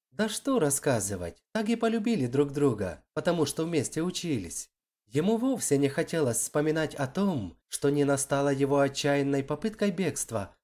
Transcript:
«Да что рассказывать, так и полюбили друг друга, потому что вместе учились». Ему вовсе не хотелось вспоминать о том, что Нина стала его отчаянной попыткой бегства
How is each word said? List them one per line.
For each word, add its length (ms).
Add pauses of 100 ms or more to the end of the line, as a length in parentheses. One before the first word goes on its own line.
(120)
«Да 180
что 300
рассказывать, 920
так 180
и 60
полюбили 500
друг 280
друга, 500 (100)
потому 320
что 200
вместе 360
учились». 680 (400)
Ему 280
вовсе 400
не 100
хотелось 500
вспоминать 580
о 120
том, 500 (120)
что 200
Нина 280
стала 320
его 300
отчаянной 640
попыткой 500
бегства 640 (100)